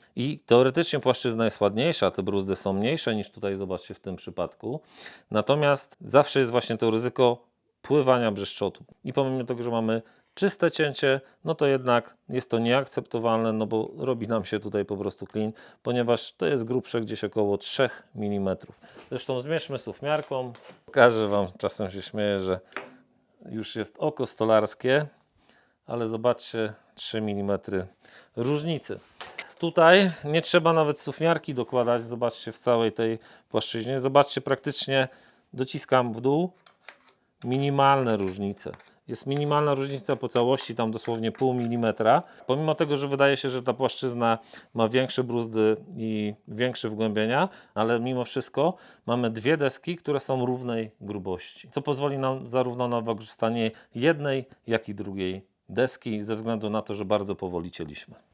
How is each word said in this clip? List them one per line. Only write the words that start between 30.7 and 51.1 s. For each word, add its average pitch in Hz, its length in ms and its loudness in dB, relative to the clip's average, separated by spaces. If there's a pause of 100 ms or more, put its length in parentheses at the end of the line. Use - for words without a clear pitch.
nawet 151 260 2
sufmiarki 156 540 -2
dokładać, 120 480 0
zobaczcie, 117 500 -4
w - 60 -12
całej 117 340 2
tej 113 280 -2 (300)
płaszczyźnie. 117 500 -2
Zobaczcie, 135 420 4
praktycznie 135 680 0 (460)
dociskam 127 600 0
w 117 80 -10
dół, 151 300 0 (920)
minimalne 135 760 4
różnice. 98 540 -4 (360)
Jest 120 200 -8
minimalna 147 460 0
różnica 139 420 -4
po 123 120 -4
całości, 123 480 0
tam 113 160 -2
dosłownie 113 400 -4
pół 127 220 0
milimetra. 117 680 2 (240)
Pomimo 156 280 0
tego, 147 200 0
że 143 120 -2
wydaje 139 300 4
się, 135 120 -4
że 127 140 -4
ta 123 100 0
płaszczyzna 120 640 0 (360)
ma 113 140 2
większe 127 360 0
bruzdy 113 540 2 (200)
i 107 360 -4 (140)
większe 120 420 -4
wgłębienia, 110 600 0 (240)
ale 113 260 0
mimo 123 260 -4
wszystko 139 480 -2 (320)
mamy 120 240 0
dwie 110 280 0
deski, 147 400 -2
które 147 220 -2
są 127 260 -2
równej 120 460 -4 (100)
grubości, 98 680 -8